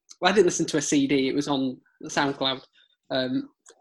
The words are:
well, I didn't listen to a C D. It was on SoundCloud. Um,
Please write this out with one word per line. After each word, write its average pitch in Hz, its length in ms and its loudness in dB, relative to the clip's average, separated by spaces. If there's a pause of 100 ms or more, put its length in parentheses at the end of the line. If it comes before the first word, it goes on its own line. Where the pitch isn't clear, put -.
(200)
well, 180 120 2
I - 20 0
didn't 196 120 6
listen 170 200 0
to 156 100 -2
a 143 60 0
C 139 240 2
D. 135 220 2
It - 60 -2
was 143 140 -2
on 135 280 -2 (280)
SoundCloud. 139 580 -2 (480)
Um, 131 400 -4 (300)